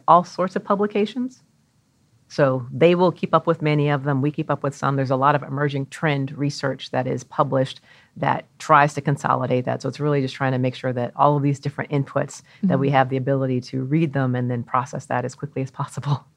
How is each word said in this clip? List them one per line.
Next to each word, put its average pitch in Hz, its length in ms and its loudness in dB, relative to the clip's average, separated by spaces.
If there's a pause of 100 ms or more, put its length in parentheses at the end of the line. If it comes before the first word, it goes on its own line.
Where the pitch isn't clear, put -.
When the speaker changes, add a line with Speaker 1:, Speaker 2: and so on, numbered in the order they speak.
Speaker 1:
all 170 180 8
sorts 185 320 -4
of 202 60 -4
publications. 208 800 -2 (840)
So 131 440 0
they 165 220 6
will 175 180 4
keep - 220 -4
up 160 120 2
with 165 160 0
many 151 280 2
of 139 140 -2
them. 143 160 0
We 147 100 0
keep 151 200 -6
up 143 120 -2
with 139 120 -4
some. 139 220 -2
There's 135 140 -2
a 135 60 2
lot 139 180 4
of 139 80 0
emerging 139 440 -4
trend 143 500 -2
research 135 540 -4
that 127 160 -2
is 127 160 -4
published 135 580 -2 (360)
that 135 300 -2 (120)
tries 147 360 6
to 143 60 -6
consolidate 127 680 0
that. 123 160 -2
So 135 60 -4
it's 131 120 -8
really 147 200 0
just 131 140 -4
trying 131 180 0
to 127 60 0
make 127 160 0
sure 131 180 -4
that 120 240 -4
all 147 200 4
of 139 60 0
these 139 180 0
different 139 300 -6
inputs, 139 520 -2 (220)
that 175 140 4
we 139 100 2
Speaker 2:
Mm-hmm. 139 80 2
Speaker 1:
have 131 140 6
the 131 80 -2
ability 131 440 0
to 131 220 -6
read 147 300 0
them 131 200 0
and 123 160 -2
then 120 120 -2
process 131 440 -4
that 123 180 -2
as 123 100 -8
quickly 139 280 -8
as 135 80 -8
possible. - 540 -6 (120)